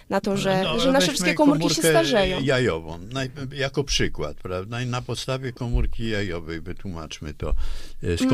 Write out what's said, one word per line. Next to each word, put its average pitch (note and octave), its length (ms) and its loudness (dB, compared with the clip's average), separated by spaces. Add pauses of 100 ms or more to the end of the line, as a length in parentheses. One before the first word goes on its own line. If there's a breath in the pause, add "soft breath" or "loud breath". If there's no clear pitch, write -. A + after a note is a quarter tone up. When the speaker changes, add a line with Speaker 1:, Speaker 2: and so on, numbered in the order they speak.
Speaker 1:
na G3 120 0
to, G3 160 0
że, F#3+ 260 2
Speaker 2:
No, A#3+ 160 0
Speaker 1:
że C4+ 120 4
nasze - 0 -
Speaker 2:
weźmy C#4 220 4
Speaker 1:
wszystkie F#3 200 2
komórki D4 300 4
się - 60 2
Speaker 2:
komórkę A3+ 200 2
Speaker 1:
starzeją. - 520 4
Speaker 2:
jajową, F2+ 560 2 (160)
naj-, C3 160 -4 (280)
jako C3+ 260 0
przykład, D2+ 540 0
prawda? G2 440 -6
I B2+ 40 -4
na B2 160 -4
podstawie C3 520 -6
komórki A#2+ 560 0
jajowej E2+ 520 -4
wytłumaczmy E2 720 -10
to. D2+ 200 -2 (500 loud breath)
E, E2+ 140 0
skąd B3+ 160 2